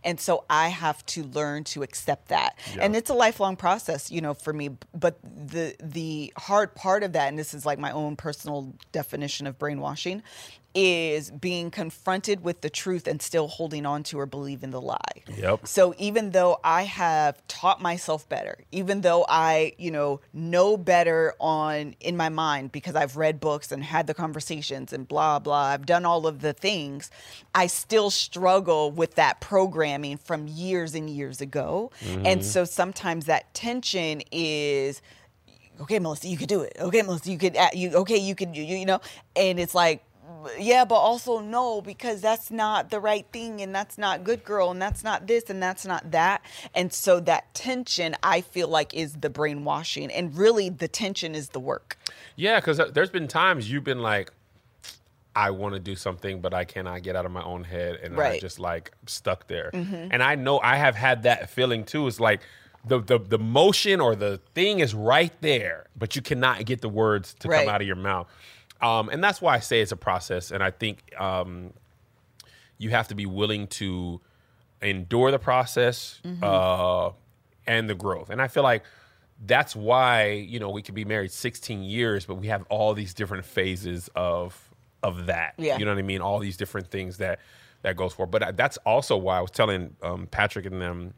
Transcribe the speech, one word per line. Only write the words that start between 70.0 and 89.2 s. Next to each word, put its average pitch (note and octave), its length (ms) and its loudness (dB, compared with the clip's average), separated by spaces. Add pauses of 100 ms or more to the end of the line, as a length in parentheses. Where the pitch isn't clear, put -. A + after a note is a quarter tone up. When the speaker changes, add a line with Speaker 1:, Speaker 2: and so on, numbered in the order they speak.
Speaker 2:
And F#2+ 100 -2
I F#2+ 80 2
think, - 500 -8
um, F2+ 520 -4 (1080)
you G#2+ 120 -4
have A#2 180 2
to G2+ 80 -8
be G2+ 100 -4
willing G#2 400 0
to F2+ 540 -6 (600)
endure G#2 520 2
the C3+ 80 2
process, B2 840 2
Speaker 1:
Mm-hmm. F3 200 -6
Speaker 2:
uh, F#2 680 4 (560)
and A2+ 240 0
the G2+ 60 -2
growth. G2 340 -6
And A2+ 100 -4
I C3+ 60 2
feel C#3+ 160 0
like A#2+ 220 4 (600)
that's B2+ 300 2
why, A2+ 560 4
you G#2 300 -6
know, G2+ 100 -6
we G#2 100 -6
could G2+ 140 -14
be G#2+ 100 -6
married G2+ 280 -2
sixteen - 500 -6
years, G#2 420 0
but F#2 120 -10
we G2 100 -8
have G2+ 220 -2
all G#2+ 260 2
these G2+ 180 -6
different F#2+ 320 -6
phases F2+ 720 -2
of, F2 560 -2 (320)
of F2 240 -4
that. E2 320 -2
Speaker 1:
Yeah. D#3 180 0
Speaker 2:
You G#2 80 -2
know G#2 60 0
what G2+ 80 0
I F#2+ 40 -2
mean? F#2+ 180 -2
All G2+ 180 0
these G2+ 180 -6
different F#2+ 320 -8
things F#2 300 -8
that, F#2 220 -4 (420)
that F#2+ 140 -2
goes F2+ 180 -4
for. F#2+ 120 -4
But G#2+ 180 0
I, F2+ 80 -4
that's A#2+ 260 0
also A2+ 380 2
why F#2 220 0